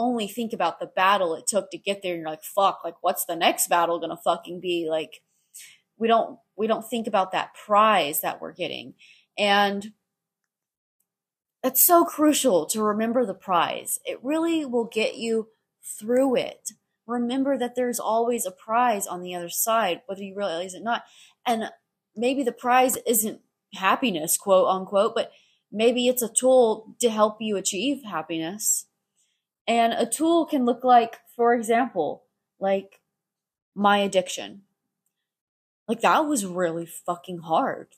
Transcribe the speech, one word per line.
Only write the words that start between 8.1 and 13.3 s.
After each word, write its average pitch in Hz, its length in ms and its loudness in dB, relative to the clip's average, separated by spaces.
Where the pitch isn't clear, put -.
that 170 200 -6
we're - 120 -12
getting. 135 420 -10
And 202 560 0
it's 254 220 2
so 339 200 6
crucial 269 640 2
to 214 160 -4
remember 226 440 0
the 190 80 -6